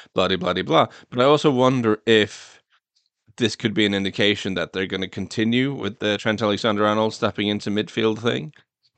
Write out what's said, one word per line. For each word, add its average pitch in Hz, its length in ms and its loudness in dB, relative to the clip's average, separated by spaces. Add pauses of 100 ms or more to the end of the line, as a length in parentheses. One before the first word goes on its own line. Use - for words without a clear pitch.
(140)
blah, 92 140 2
de, 95 80 0
blah, 90 160 -2
de, 92 100 -2
blah. 143 240 2 (220)
But 123 120 -4
I 127 40 4
also 147 260 4
wonder 127 540 2
if - 560 2 (760)
this 110 180 0
could 110 160 -2
be 104 140 2
an 101 80 0
indication 98 600 0
that 85 200 -4
they're 95 120 -2
gonna 95 220 -6
continue 117 640 -2
with 113 260 -8
the 104 200 -2
Trent 110 240 -2
Alexander-Arnold 107 720 0
stepping 104 340 -2
into 104 220 -4
midfield 110 480 -2
thing, 123 340 -4 (440)